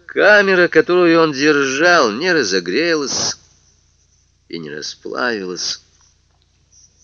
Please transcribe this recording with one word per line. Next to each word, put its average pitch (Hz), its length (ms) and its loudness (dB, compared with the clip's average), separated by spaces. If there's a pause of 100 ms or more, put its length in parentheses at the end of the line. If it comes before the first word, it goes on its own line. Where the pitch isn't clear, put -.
Камера, 185 640 4
которую 170 500 2
он 156 140 2
держал, 143 760 2
не 160 200 -4
разогрелась 131 1080 -2 (1080)
и 85 100 -14
не 78 120 -14
расплавилась. 95 1120 -8 (1200)